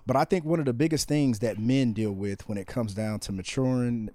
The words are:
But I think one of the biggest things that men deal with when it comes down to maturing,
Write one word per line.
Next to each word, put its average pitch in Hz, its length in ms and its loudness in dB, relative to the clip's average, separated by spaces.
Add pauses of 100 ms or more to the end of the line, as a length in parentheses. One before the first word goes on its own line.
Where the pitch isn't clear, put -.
But 127 120 2
I 147 80 4
think 175 200 0
one 165 140 2
of 147 80 0
the 123 80 2
biggest 151 340 2
things 139 300 2
that 104 200 -2
men 123 340 2
deal 107 200 0
with 98 360 -6
when 104 100 -4
it 95 80 -8
comes 113 260 -4
down 107 280 -4
to - 120 -8
maturing, 120 840 0